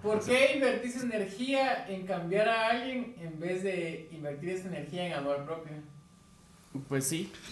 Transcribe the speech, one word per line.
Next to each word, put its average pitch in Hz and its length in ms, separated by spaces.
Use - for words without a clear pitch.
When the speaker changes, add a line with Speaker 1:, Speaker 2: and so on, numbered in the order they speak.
Speaker 1:
¿Por 208 220
qué 262 320
invertir 247 360
su 262 140
energía 247 840
en 190 180
cambiar 185 420
a 226 220
alguien 247 480
en 160 220
vez 185 220
de 175 500
invertir 147 380
esa 185 180
energía 175 380
en 170 80
amor 143 300
propio? 156 280
Speaker 2:
Pues 135 160
sí, 165 280